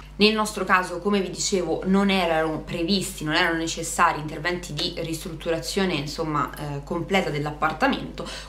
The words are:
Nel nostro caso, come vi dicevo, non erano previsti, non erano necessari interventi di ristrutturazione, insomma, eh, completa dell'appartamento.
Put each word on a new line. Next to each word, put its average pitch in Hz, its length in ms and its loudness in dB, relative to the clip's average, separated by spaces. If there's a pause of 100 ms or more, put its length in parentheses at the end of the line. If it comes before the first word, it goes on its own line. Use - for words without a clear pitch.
(160)
Nel 214 180 6
nostro 208 300 -2
caso, 180 340 2
come 202 220 2
vi 175 100 -2
dicevo, 170 560 0
non 196 240 6
erano 160 500 2
previsti, 170 640 -2
non 151 100 0
erano 170 220 4
necessari 165 640 2
interventi 156 540 -4
di 175 240 -4
ristrutturazione, 165 960 -2
insomma, 147 600 -2
eh, 143 280 -6
completa 175 480 0
dell'appartamento. - 960 -2 (220)